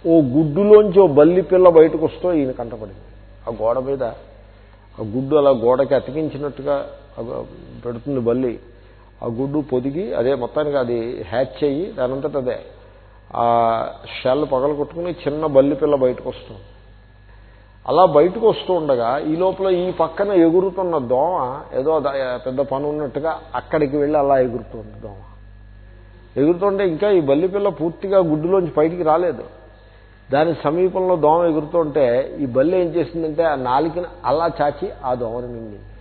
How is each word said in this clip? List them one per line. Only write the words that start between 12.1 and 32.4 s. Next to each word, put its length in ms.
అదే 220
ఆ 120
షెల్ 300
పగలగొట్టుకుని 640
చిన్న 360
బల్లి 280
పిల్ల 200
బయటకు 340
వస్తుంది. 360
అలా 160
బయటకు 440
వస్తూ 260
ఉండగా 440
ఈ 180
లోపల 380
ఈ 180
పక్కన 400
ఎగురుతున్న 680
దోమ 360
ఏదో 280
ద-, 460
పెద్ద 140
పని 260
ఉన్నట్టుగా 460
అక్కడికి 420
వెళ్ళి 220
అలా 200
ఎగురుతుంది 600
దోమ. 200
ఎగురుతుంటే 520
ఇంకా 220
ఈ 100
బల్లి 280
పిల్ల 200
పూర్తిగా 500
గుడ్డులోంచి 580
బయటికి 260
రాలేదు. 420
దాని 220
సమీపంలో 600
దోమ 280
ఎగురుతుంటే 960